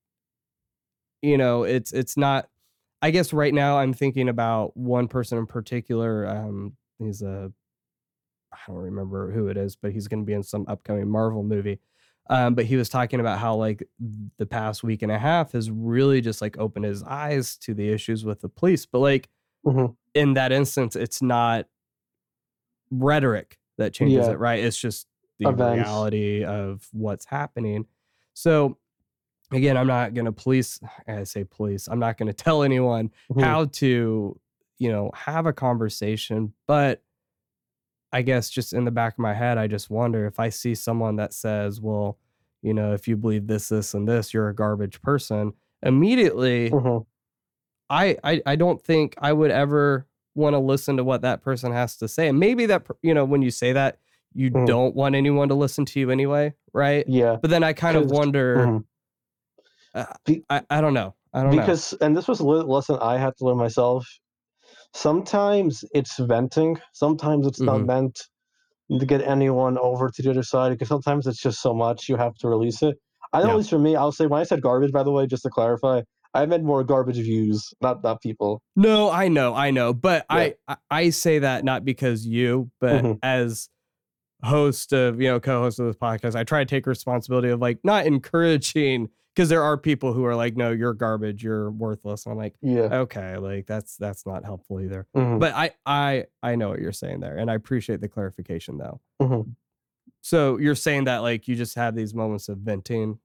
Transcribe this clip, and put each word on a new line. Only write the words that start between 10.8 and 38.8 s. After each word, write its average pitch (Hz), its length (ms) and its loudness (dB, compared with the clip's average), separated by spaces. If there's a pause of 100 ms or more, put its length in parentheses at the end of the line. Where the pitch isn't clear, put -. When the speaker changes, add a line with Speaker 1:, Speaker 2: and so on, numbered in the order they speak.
Speaker 1:
Marvel 110 340 0
movie. 104 360 -4 (500)
Um, 123 260 4
but 117 100 0
he 127 120 0
was 120 100 0
talking 123 320 -2
about 107 200 -2
how, 113 160 0
like, 110 280 -2 (540)
the 107 80 -4
past 110 380 -6
week 110 180 -4
and 107 100 -2
a 107 80 0
half 156 340 0
has 113 180 -2
really 120 500 2
just, 113 180 -4
like, 107 200 -6
opened 107 260 -4
his 101 180 -4
eyes 143 540 -4
to - 160 -8
the 104 160 -2
issues 110 340 -4
with 107 180 -6
the 90 80 -8
police. 175 360 0
But, 123 140 -2
like, 139 300 2 (360)
Speaker 2:
Mm-hmm. 127 280 2 (200)
Speaker 1:
in 143 200 4
that 131 180 2
instance, 131 440 0
it's 95 260 -6
not 117 460 2 (1200)
rhetoric 135 640 0 (200)
that 107 160 -2
changes 135 340 4
Speaker 2:
Yeah. 113 60 2
Speaker 1:
it, - 60 -6
right? 117 240 0
It's 117 140 -2
just - 300 -6 (320)
the 104 100 0
Speaker 2:
Events. 117 400 2
Speaker 1:
reality 104 540 -2
of 98 480 -8
what's 107 340 -8
happening. 117 640 -6 (460)
So, 151 440 2 (720)
again, 131 260 2
I'm 131 100 2
not 120 260 0
gonna 117 180 -2
police, 127 480 -2 (280)
I 104 160 -8
say 98 200 -8
police, 101 440 -6
I'm 117 120 -4
not 113 180 -2
gonna 107 160 -4
tell 156 300 2
anyone 123 460 0 (220)
Speaker 2:
Mm-hmm. 127 80 0
Speaker 1:
how 156 260 4
to, 117 720 0 (380)
you 120 140 0
know, 104 240 -2
have 160 300 -4
a 151 80 0
conversation, 110 1000 -2 (140)
but 143 360 2 (1080)
I 127 100 0
guess 123 280 2
just - 240 -6
in 123 120 0